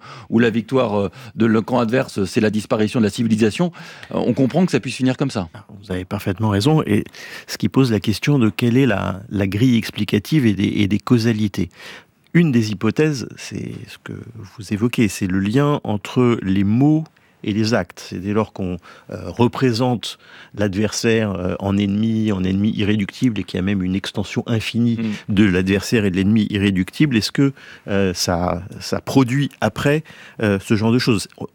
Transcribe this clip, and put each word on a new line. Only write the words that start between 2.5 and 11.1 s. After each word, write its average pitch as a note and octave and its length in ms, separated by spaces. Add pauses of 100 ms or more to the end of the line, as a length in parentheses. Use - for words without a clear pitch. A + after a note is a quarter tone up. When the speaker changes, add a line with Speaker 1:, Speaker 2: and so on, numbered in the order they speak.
Speaker 1:
de A2 60
la G2+ 60
civilisation, A2+ 600 (380)
euh, - 80
on F2+ 160
comprend C#3 320
que E3+ 60
ça C3+ 80
puisse B2 160
finir B2+ 220
comme C#3 120
ça. F#2 200 (340)
Speaker 2:
Vous - 80
avez F#2 140
parfaitement G#2 440
raison, B2 380
et G#2+ 160 (420)
ce - 140
qui A2 100
pose C3 220
la G#2 80
question C#3 400
de A2 100
quelle A#2+ 280
est C3+ 100
la, F#2+ 420
la G2+ 160
grille A2 320
explicative A2 680
et G2+ 80
des, G2 260
et G2+ 60
des G2+ 100
causalités. A2 720 (680)